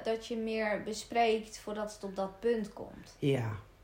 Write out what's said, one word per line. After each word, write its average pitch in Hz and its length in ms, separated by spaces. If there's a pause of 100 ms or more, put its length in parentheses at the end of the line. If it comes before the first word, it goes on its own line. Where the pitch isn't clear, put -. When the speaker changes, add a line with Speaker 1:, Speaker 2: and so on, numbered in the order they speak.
Speaker 1:
dat 226 220
je 233 100
meer 220 480
bespreekt 220 760
voordat 208 360
het - 100
op 190 120
dat 190 240
punt 226 320
komt. - 460
Speaker 2:
Ja. 123 320 (340)